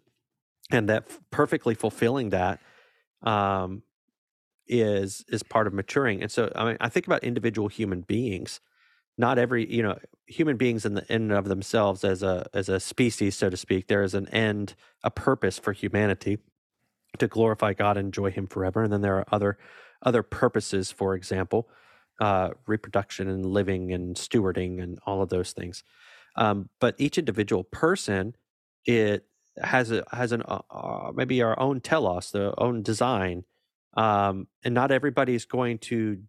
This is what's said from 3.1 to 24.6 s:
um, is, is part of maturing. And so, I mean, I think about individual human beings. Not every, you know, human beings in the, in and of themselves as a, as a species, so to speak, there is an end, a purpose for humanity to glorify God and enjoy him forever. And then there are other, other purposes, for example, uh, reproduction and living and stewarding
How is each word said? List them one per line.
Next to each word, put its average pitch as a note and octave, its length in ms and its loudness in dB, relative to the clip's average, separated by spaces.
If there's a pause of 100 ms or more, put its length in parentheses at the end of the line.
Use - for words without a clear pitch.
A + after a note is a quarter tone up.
um, G2 600 0 (880)
is, G#2 580 0
is A2+ 140 -4
part A2 240 2
of G2 60 -4
maturing. G2+ 480 0
And G#2 100 -6
so, A2+ 240 0
I A2 120 -2
mean, A2+ 120 -2
I A#2+ 120 -2
think F3+ 160 -2
about F3+ 180 0
individual A2+ 440 -2
human G2 340 -4
beings. G#2+ 580 -4 (560)
Not A#2+ 220 4
every, A#2+ 280 2
you A#2 160 0
know, G#2 160 0 (280)
human D3+ 320 0
beings A#2 260 2
in G#2 80 -2
the, G2+ 160 -4
in A2+ 140 0
and G#2+ 100 0
of G2 140 2
themselves G2 580 2
as F#2+ 180 2
a, F#2 300 0
as F#2+ 160 -4
a F#2+ 100 2
species, G#2+ 560 0
so G2+ 140 2
to F#2 80 -4
speak, F#2+ 320 -2
there G2+ 140 4
is G2 120 -2
an G2 140 -2
end, G#2 460 0 (280)
a - 80 0
purpose - 480 0
for - 140 -4
humanity G2+ 640 0 (840)
to B2+ 80 2
glorify A2 460 2
God G#2 240 2
and G2 120 -2
enjoy G2 220 -2
him F#2+ 160 -6
forever. F#2+ 360 -2
And G#2 100 2
then G#2 80 2
there G2 160 2
are F#2+ 160 -2
other, G2+ 240 2 (460)
other A#2 200 2
purposes, - 680 -2
for F#2+ 220 0
example, F#2+ 540 -2 (520)
uh, F#2+ 300 2 (160)
reproduction G#2 600 -2
and F#2+ 200 -2
living F#2+ 440 0
and F2+ 260 -4
stewarding F#2 680 0